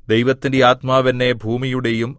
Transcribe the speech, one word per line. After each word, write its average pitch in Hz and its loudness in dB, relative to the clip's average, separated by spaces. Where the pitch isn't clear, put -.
ദൈവത്തിന്റെ 127 2
ആത്മാവ് 127 2
എന്നെ 123 -2
ഭൂമിയുടെയും 120 -4